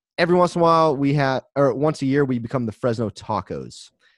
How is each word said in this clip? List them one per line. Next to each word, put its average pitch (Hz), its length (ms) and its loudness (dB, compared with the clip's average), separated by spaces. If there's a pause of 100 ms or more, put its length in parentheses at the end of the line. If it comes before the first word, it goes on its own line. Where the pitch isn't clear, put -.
(180)
every 175 180 2
once 180 180 2
in 175 60 -2
a 170 40 4
while 160 320 4
we 139 180 0
have, 135 280 0 (140)
or 139 180 2
once 151 280 -2
a 139 40 -2
year 143 180 2
we 131 140 -2
become 117 260 -6
the 107 80 -6
Fresno 113 380 -4
Tacos. 78 800 -10 (280)